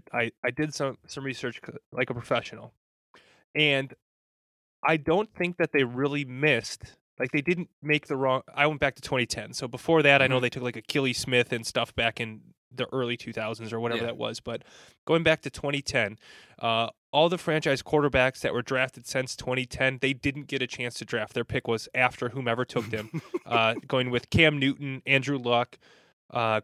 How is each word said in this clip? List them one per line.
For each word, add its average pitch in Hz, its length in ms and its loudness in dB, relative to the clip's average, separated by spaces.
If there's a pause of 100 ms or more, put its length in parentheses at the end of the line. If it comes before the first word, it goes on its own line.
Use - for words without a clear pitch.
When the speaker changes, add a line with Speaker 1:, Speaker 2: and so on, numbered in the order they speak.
(140)
Speaker 1:
I, 117 180 0 (140)
I 127 60 0
did 151 220 -4
some, 135 240 -4 (100)
some 139 160 -10
research 127 420 -6
c-, 120 80 -14 (180)
like 127 180 -2
a 127 40 -4
professional. 113 600 -4 (840)
And 139 380 2 (880)
I 156 140 4
don't 160 360 0
think 175 240 -4
that 165 140 0
they 143 120 4
really 139 400 -2
missed, 131 720 -2 (240)
like, 127 120 -2
they 147 100 0
didn't 170 280 -2 (120)
make 151 240 0
the 156 100 -4
wrong, 131 280 0 (100)
I 143 140 4
went 151 120 0
back 139 160 0
to - 60 -20
twenty 127 240 0
ten. - 280 -8
So - 140 -6
before 156 360 2
that, 139 180 8
I 131 60 4
know 131 80 2
Speaker 2:
Mm-hmm. 127 80 4
Speaker 1:
they 123 80 2
took, 123 120 -8
like, 120 120 -4
Akili 127 400 0
Smith 123 360 2
and 120 140 -4
stuff - 300 -4
back 113 260 0
in 110 200 -10 (300)
the 123 220 -6
early 120 240 -2
two 117 160 -12
thousands 110 400 -6
or 113 60 -4
whatever 117 220 -2
Speaker 2:
Yeah. 117 60 -4
Speaker 1:
that 117 100 -6
was. 113 220 -4
But - 240 -10 (420)
going 165 180 2
back 160 200 4
to 151 60 -6
twenty 143 320 -4
ten, 110 380 -2 (400)
uh, 113 300 0 (220)
all 156 180 6
the 175 100 -2
franchise 151 420 0
quarterbacks 135 600 2
that - 120 0
were 120 80 0
drafted 127 460 -2
since 131 280 -4
twenty 127 300 -2
ten, 131 360 0
they 131 120 2
didn't 139 320 -4
get 135 160 -2
a 127 60 -2
chance 120 320 -6
to 117 60 -10
draft. 107 280 -4
Their 120 120 -2
pick - 220 -4
was 113 280 -2
after 127 340 0
whomever 123 340 -2
took 120 280 -4
them, 110 180 -6 (240)
Speaker 2:
<laughs> - 140 -8
Speaker 1:
uh, 113 260 2 (140)
going 127 240 0
with 123 180 -2
Cam 156 300 6
Newton, 135 480 -2
Andrew 135 320 0
Luck, 120 400 0 (500)
uh, 110 340 0